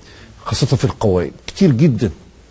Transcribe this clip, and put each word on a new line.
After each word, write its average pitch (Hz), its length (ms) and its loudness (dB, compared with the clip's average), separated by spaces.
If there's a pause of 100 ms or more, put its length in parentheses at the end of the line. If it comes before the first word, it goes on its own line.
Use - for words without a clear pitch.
(460)
خاصة - 320 -2
في - 80 -2
القوائم؟ 92 460 -2 (160)
كتير 190 240 2
جدًا 117 380 2 (420)